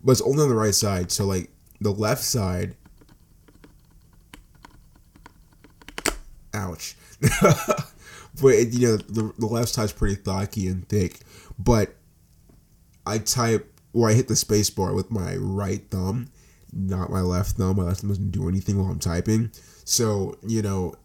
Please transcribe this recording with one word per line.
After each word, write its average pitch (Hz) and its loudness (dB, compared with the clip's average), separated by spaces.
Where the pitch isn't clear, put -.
But 131 6
it's 120 4
only 143 2
on 143 4
the 117 2
right 107 2
side, 95 0
so, 101 -2
like, 95 -2
the 104 0
left 107 -2
side, 92 -4
ouch. 95 -8
<laughs> - 4
But, 131 8
it, 113 4
you 120 2
know, 110 2
the, 107 -6
the 117 -2
left 117 -2
side's 107 -2
pretty 101 0
thocky 95 -4
and 92 -6
thick, 98 -2
but 104 4
I 107 -2
type, 113 0
or 117 4
I 110 6
hit 127 4
the 110 2
space 104 2
bar 95 -2
with 95 -2
my 90 -4
right 98 -4
thumb, 98 -4
not 95 -4
my 92 0
left 90 0
thumb. 92 2
My 95 0
left 87 -2
thumb 101 -4
doesn't 98 -2
do 95 -2
anything 98 0
while 95 0
I'm 92 -4
typing. 110 0
So, 104 0
you 110 0
know 95 -2